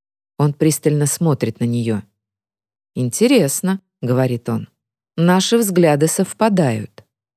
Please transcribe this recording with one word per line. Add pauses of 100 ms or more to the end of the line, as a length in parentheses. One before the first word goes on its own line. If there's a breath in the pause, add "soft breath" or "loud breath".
(380)
Он
пристально
смотрит
на
неё. (920)
«Интересно», (200)
говорит
он. (480)
«Наши
взгляды
совпадают». (320)